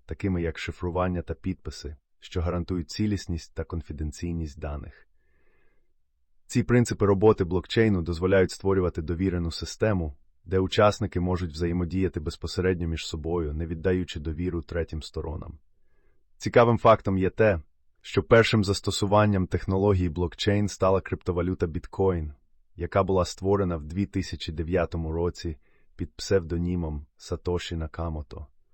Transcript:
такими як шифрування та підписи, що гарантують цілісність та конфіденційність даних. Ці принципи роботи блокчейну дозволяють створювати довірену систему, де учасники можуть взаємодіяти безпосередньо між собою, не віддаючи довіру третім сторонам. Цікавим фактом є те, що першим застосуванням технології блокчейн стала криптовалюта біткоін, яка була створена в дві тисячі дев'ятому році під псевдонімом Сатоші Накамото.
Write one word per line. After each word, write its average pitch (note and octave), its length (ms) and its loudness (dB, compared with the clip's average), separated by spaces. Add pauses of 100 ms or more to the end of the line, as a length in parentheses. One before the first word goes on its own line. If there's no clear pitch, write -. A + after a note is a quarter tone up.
такими F2+ 360 -2
як E2 160 -4
шифрування F2+ 640 -4
та - 120 -6
підписи, - 640 -8 (240)
що - 200 -6
гарантують F2 500 -2
цілісність G2+ 640 -4
та E2 100 -6
конфіденційність D#2 960 -6
даних. D2 480 -12 (1400)
Ці A#2+ 160 0
принципи A#2 440 4
роботи G2+ 380 6
блокчейну F#2+ 580 2
дозволяють F2+ 480 2
створювати F#2+ 520 0
довірену F2 480 -2
систему, F#2 680 -2 (320)
де F#2+ 100 2
учасники G2 640 2
можуть F2+ 320 -2
взаємодіяти F2 680 -2
безпосередньо E2+ 680 -2
між D#2+ 180 -6
собою, D#2 480 -4
не D#2+ 120 -4
віддаючи F2 540 -2
довіру E2 420 -4
третім D#2+ 400 -6
сторонам. D2+ 560 -10 (800)
Цікавим A#2 420 6
фактом G#2+ 400 4
є F#2 120 2
те, G#2 300 4 (400)
що - 220 -2
першим A2+ 420 6
застосуванням G2+ 840 2
технології F#2+ 600 2
блокчейн F2+ 600 0
стала F#2+ 320 2
криптовалюта F2+ 680 -2
біткоін, E2 640 -2 (440)
яка E2+ 260 0
була F#2 220 2
створена F#2+ 520 0
в D2 80 -8
дві F2 220 -4
тисячі - 460 -6
дев'ятому E2 600 -2
році E2+ 440 -4 (400)
під - 160 -8
псевдонімом E2+ 960 -2 (100)
Сатоші F2 600 -6
Накамото. D#2+ 720 -8 (280)